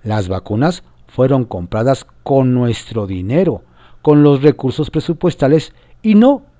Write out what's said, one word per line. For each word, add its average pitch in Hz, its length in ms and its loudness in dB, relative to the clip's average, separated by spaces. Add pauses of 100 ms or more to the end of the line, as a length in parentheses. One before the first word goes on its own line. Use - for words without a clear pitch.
Las 107 260 -4
vacunas 107 560 -4 (240)
fueron 131 360 0
compradas 110 600 -4 (160)
con 131 300 0
nuestro 113 540 -4
dinero, 107 560 -2 (400)
con 147 200 4
los 143 200 4
recursos 139 480 0
presupuestales 156 840 -2 (300)
y 214 120 2
no 254 280 4 (180)